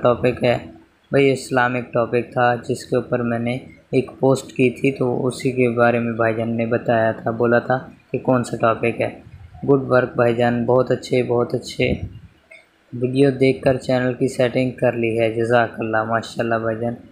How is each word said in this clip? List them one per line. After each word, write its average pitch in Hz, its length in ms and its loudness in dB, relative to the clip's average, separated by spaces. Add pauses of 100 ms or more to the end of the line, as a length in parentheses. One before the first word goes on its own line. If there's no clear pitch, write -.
topic 123 420 2
है? 123 140 2 (540)
भाई 139 200 4
Islamic 123 640 -2
topic 117 360 0
था, 120 280 2
जिसके 123 400 -4
ऊपर 120 260 -2
मैंने 120 360 -2 (340)
एक 127 160 0 (120)
post 135 300 2
की 127 220 2
थी, 135 180 -2
तो 127 220 -2 (100)
उसी 127 280 -4
के 123 240 0
बारे 120 240 2
में 117 180 -4
भाईजान 113 340 -2
ने 113 160 -2
बताया 113 460 0
था, 117 200 -6
बोला 120 280 2
था 127 160 -2 (340)
कि 131 80 -4
कौन 127 240 2
सा 117 140 -8
टॉपिक 113 440 0
है। 113 80 -2 (560)
Good 135 240 2
work 127 280 2
भाईजान, 120 480 2
बहुत 123 260 2
अच्छे, 127 340 0
बहुत 120 300 0
अच्छे। 127 320 -2 (1080)
वीडियो 127 400 2
देखकर 131 440 2
चैनल 127 360 0
की 127 160 0
सेटिंग 127 440 0
कर 120 220 0
ली 117 200 -2
है, 113 200 0
जज़ाकल्लाह, 113 720 0
माशाल्लाह 113 540 -2
भाईजान। 113 380 -4 (140)